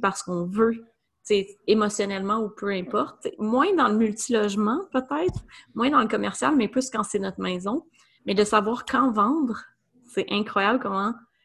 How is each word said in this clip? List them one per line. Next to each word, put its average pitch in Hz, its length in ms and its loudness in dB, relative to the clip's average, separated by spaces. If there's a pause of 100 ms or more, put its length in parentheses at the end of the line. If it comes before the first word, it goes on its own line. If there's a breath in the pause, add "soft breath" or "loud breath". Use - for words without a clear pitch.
parce 196 220 -2
qu'on 175 240 -4
veut, 226 260 2
tu 226 80 -14 (420)
sais, 196 240 2 (200)
émotionnellement 202 720 0
ou 214 100 -2
peu 202 220 -8
importe. 202 500 -4
T'sais, - 160 -8
moins 254 380 2
dans 269 120 4
le 208 100 2
multilogement, 214 840 0 (100)
peut-être, 294 540 -2 (300 loud breath)
moins 240 160 0
dans 277 100 4
le 220 60 2
commercial, 208 480 0
mais 220 120 4
plus 254 220 -2
quand 214 140 -4
c'est 208 160 -4
notre 190 220 -6
maison. 185 440 -4 (400 soft breath)
Mais 202 80 -2
de 202 100 6
savoir 214 420 2
quand 254 260 2
vendre, 226 480 0 (540)
c'est - 180 -2
incroyable 208 480 0
comment. 202 340 -2 (320)